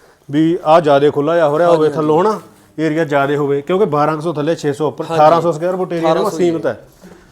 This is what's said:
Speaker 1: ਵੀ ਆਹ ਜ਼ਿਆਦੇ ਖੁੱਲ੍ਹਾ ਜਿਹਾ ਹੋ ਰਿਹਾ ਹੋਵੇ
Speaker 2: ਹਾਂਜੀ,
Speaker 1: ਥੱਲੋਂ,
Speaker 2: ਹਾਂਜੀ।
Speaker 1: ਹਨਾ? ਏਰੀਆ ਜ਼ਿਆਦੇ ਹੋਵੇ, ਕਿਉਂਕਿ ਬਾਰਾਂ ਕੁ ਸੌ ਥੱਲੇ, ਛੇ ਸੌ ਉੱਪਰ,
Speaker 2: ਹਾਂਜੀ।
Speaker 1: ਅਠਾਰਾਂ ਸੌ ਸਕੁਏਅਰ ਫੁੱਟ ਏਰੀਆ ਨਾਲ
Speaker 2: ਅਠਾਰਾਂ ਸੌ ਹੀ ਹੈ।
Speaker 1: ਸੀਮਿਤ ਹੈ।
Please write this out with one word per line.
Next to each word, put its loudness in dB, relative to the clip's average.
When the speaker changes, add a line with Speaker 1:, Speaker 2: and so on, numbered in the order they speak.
Speaker 1:
ਵੀ 0
ਆਹ 6
ਜ਼ਿਆਦੇ 4
ਖੁੱਲ੍ਹਾ -2
ਜਿਹਾ 2
ਹੋ -2
ਰਿਹਾ 2
ਹੋਵੇ 4
Speaker 2:
ਹਾਂਜੀ, 0
Speaker 1:
ਥੱਲੋਂ, 0
Speaker 2:
ਹਾਂਜੀ। 2
Speaker 1:
ਹਨਾ? -8
ਏਰੀਆ -2
ਜ਼ਿਆਦੇ 0
ਹੋਵੇ, -2
ਕਿਉਂਕਿ 0
ਬਾਰਾਂ 0
ਕੁ -6
ਸੌ -4
ਥੱਲੇ, -2
ਛੇ -4
ਸੌ -2
ਉੱਪਰ, -8
Speaker 2:
ਹਾਂਜੀ। -8
Speaker 1:
ਅਠਾਰਾਂ 4
ਸੌ 0
ਸਕੁਏਅਰ -4
ਫੁੱਟ -6
ਏਰੀਆ -2
ਨਾਲ 2
Speaker 2:
ਅਠਾਰਾਂ -2
ਸੌ -8
ਹੀ 0
ਹੈ। 2
Speaker 1:
ਸੀਮਿਤ -4
ਹੈ। -8